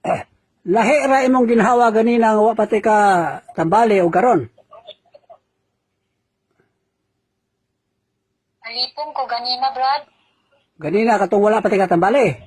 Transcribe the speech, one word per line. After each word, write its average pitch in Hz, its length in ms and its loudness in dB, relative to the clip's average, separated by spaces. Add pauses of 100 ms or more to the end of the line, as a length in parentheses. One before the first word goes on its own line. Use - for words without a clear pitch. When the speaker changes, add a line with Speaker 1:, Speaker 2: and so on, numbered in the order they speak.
Speaker 1:
Eh, 175 200 -6 (440)
lahi 220 380 0
ra 269 180 2
imong 254 240 2
ginhawa 233 460 2
ganina 226 420 2
nga 214 80 2
wa 220 140 2
pati 214 240 -2
ka 214 180 0 (540)
tambali 202 480 0
o 180 80 2
karon. 202 400 0 (4000)
Speaker 2:
Nalipong 254 500 -10
ko 277 160 -8
ganina, 247 460 -6
Brad. 269 300 -4 (760)
Speaker 1:
Ganina 208 400 0
katong 202 240 0
wala 214 160 2
pati 202 160 0
ka 190 160 0
tambali. 196 380 2 (180)